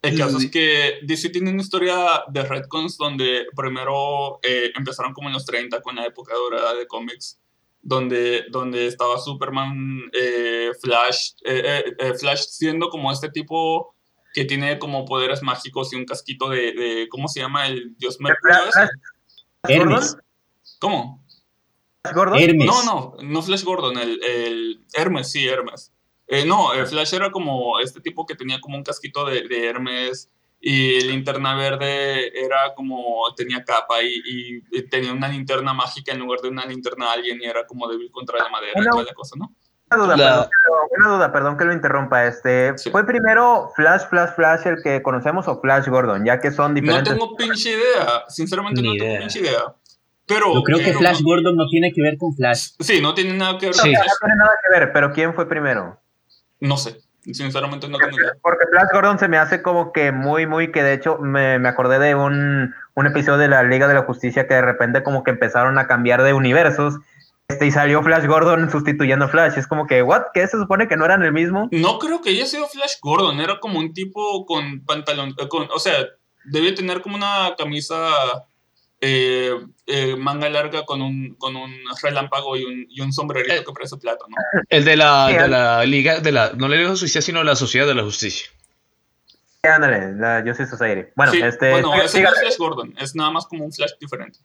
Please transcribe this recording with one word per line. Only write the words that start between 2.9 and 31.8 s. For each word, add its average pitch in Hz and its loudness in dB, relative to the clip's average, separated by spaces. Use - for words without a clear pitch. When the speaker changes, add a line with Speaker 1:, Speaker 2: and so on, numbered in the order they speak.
Speaker 1:
donde 131 -4
primero, 139 -6
eh, 123 -2
empezaron 131 -8
como 143 -14
en 135 -8
los 131 -8
treinta 120 -6
con 123 -14
la 117 -8
época 113 -12
dorada 117 -2
de 120 -8
cómics, 120 -14
donde, 123 -2
donde 123 -4
estaba 120 -2
Superman, 135 -8
eh, 120 -2
Flash, 123 0
eh, 131 -2
eh, 120 -10
eh, 131 -2
Flash 143 -2
siendo 160 -4
como 139 -6
este 139 -8
tipo 160 -4
que 135 -4
tiene 139 -4
como 139 -8
poderes 135 -2
mágicos 131 -6
y - -10
un 127 -8
casquito 135 -8
de, 123 -2
de, 113 -4
¿cómo 135 -8
se 143 -10
llama? 135 -4
El 120 -8
dios 127 -8
Speaker 3:
¿De 135 -12
Speaker 1:
Mercurio 170 4
Speaker 3:
Flash, 180 4
Speaker 1:
ese. 190 4
Speaker 3:
Flash 139 4
Speaker 4:
Hermes. 175 2
Speaker 3:
Gordon? - -16
Speaker 1:
¿Cómo? 135 -6
Speaker 3:
¿Flash 147 -8
Gordon? 190 4
Speaker 4:
Hermes. 165 6
Speaker 1:
No, 240 2
no, 165 -4
no 147 -6
Flash 190 -4
Gordon, 156 -4
el, 117 -6
el 117 -6
Hermes, 156 -4
sí, 139 -2
Hermes. 127 -6
Eh, 139 0
no, 170 2
eh, 131 -2
Speaker 3:
Ah. 123 -2
Speaker 1:
Flash 156 -4
era 196 -2
como 131 -4
este 135 -6
tipo 160 -10
que 156 -10
tenía 131 -10
como 139 -14
un 139 -12
casquito 143 -8
de, 123 -4
de 120 -4
Hermes, 127 -8
y 131 2
Linterna 135 -4
Verde 139 -4